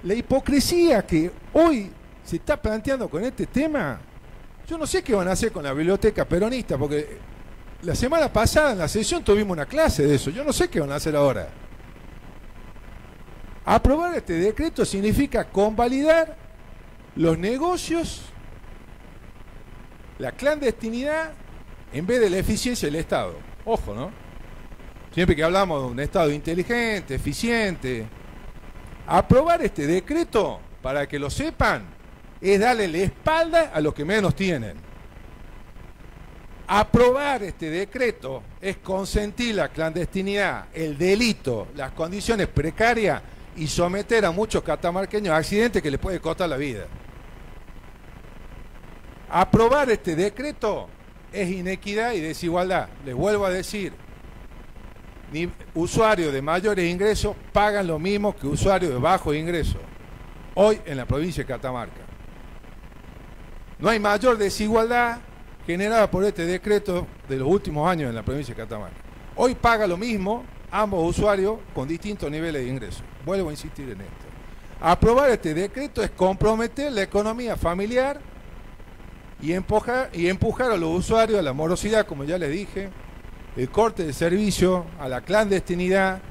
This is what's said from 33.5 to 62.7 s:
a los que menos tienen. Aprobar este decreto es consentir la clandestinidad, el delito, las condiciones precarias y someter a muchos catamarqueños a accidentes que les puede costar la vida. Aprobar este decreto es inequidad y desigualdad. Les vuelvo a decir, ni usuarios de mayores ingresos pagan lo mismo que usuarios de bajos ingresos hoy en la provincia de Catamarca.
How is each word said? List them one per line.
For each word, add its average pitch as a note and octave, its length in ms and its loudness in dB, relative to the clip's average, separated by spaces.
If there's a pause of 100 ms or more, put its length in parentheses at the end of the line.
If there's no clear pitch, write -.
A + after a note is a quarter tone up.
a D#3+ 80 0
los D3+ 120 2
que D3 120 -6
menos F#3+ 300 2
tienen. C#3 380 -2 (1900)
Aprobar B3 760 4
este E3 260 -6
decreto F#3 720 -2 (200)
es F#3+ 160 -4
consentir G#3 760 -2
la D#3+ 140 0
clandestinidad, E3 1040 -2
el D#3 240 -4
delito, F3+ 800 2
las C3+ 160 -8
condiciones F#3 560 0
precarias G3 760 2 (360)
y D#3 100 -4
someter G3 560 2
a F3 80 4
muchos F#3 320 0
catamarqueños F3+ 680 0
a D#3 40 6
accidentes G3+ 440 2
que D3+ 100 -2
les C3+ 80 -2
puede F#3 220 -4
costar E3 260 -2
la C#3+ 100 -2
vida. B2 280 -4 (2500)
Aprobar A#3 600 6
este F#3 240 0
decreto G#3 720 -2 (440)
es F#3 180 -2
inequidad G3 640 -2
y F3+ 80 0
desigualdad. E3+ 640 0 (180)
Les C3 80 -8
vuelvo G3 320 2
a F#3+ 40 2
decir, F#3 440 -4 (1400)
ni E3 180 -4 (260)
usuarios F3 580 4
de C3+ 80 0
mayores F3+ 500 2
ingresos G3+ 440 0 (180)
pagan G#3 340 4
lo D#3+ 120 0
mismo G3+ 360 0
que - 120 -6
usuarios F3+ 440 2
de B2 80 0
bajos D#3+ 360 2
ingresos D#3+ 460 -2 (720)
hoy G#3+ 300 6
en D3 120 -6
la B2 80 -4
provincia C#3+ 380 -2
de A2 40 -6
Catamarca. B2 540 -6 (1800)